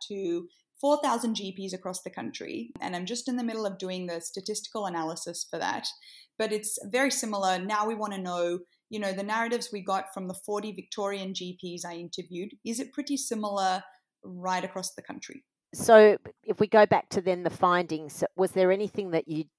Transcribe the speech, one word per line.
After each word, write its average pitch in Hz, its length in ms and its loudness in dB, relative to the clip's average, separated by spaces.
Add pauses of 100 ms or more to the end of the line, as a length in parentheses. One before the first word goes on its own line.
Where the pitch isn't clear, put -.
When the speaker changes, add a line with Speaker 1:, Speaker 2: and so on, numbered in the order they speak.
Speaker 1:
to 175 400 -4 (320)
four 294 200 4
thousand 233 340 0
G 196 180 -6
Ps 190 180 -8
across 185 300 -8
the - 80 -12
country. - 640 -10 (100)
And 180 160 -4
I'm 180 80 -6
just 240 240 -6
in 247 80 -2
the 247 60 -2
middle 220 220 -2
of 196 120 -4
doing 185 300 -6
the 170 120 -6
statistical 208 640 -6
analysis 170 640 -4
for 170 80 -6
that. - 300 -4 (500)
But 220 140 -2
it's 214 260 -4 (140)
very 254 200 2
similar. 202 460 0
Now 208 300 0
we 226 80 -2
wanna 208 220 -4
know, 175 420 -2 (300)
you 214 100 -6
know, 196 140 -2
the 196 100 -4
narratives 226 480 -2
we 208 80 -6
got 190 340 -4
from 190 140 -8
the 185 60 -6
forty 208 400 -6
Victorian 202 600 -6
G 180 300 -8
Ps 175 220 -10
I 175 80 -10
interviewed, 175 720 -10
is 226 160 -4
it 262 100 -10
pretty 285 240 -6
similar 202 680 -2 (360)
right 185 440 -2
across 185 300 -8
the - 60 -14
country? - 440 -14 (280)
Speaker 2:
So 214 440 10 (260)
if 214 160 -2
we 214 80 4
go 208 180 10
back - 260 2
to 202 100 0
then 180 220 0
the 170 60 0
findings, 160 720 2 (140)
was 185 160 2
there 185 180 6
anything 196 420 0
that 160 180 0
you 156 160 -2 (140)